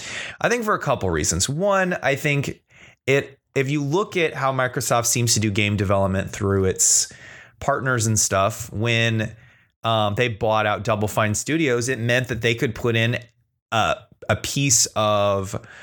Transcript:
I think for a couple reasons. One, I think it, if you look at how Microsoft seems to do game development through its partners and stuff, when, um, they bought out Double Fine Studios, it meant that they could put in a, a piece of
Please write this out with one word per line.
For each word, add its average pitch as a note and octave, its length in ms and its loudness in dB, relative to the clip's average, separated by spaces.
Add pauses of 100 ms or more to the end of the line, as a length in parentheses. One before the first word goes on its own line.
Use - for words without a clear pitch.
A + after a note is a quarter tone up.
(400)
I E3 80 0
think A#3 160 -2
for G#3 100 0
a E3+ 40 -2
couple A2+ 320 -2
reasons. E2 400 0
One, F#3 520 0
I C#3 120 2
think C#3+ 480 -2 (440)
it, C#3 320 0 (160)
if C3+ 140 0
you D3 140 -2
look F#3 340 -2
at E3 160 0
how C3+ 200 -2
Microsoft B2 540 0
seems A#2 280 0
to G#2+ 60 2
do G#2+ 100 2
game G#2 260 2
development G2 540 0
through G2 340 0
its - 480 0 (460)
partners B2+ 480 0
and A2 120 2
stuff, G2+ 540 0
when, A2+ 640 0 (480)
um, A2 300 0
they B2 140 2
bought A2 360 0
out G#2 180 0
Double G#2+ 260 0
Fine G#2+ 260 0
Studios, C3 560 0
it C3 80 -4
meant A#2+ 300 0
that A#2+ 120 -4
they A#2 140 2
could A#2 200 -2
put A2+ 220 0
in A2+ 220 2 (520)
a, G#2 260 2 (340)
a G#2 60 2
piece - 500 0 (100)
of G2+ 640 2 (220)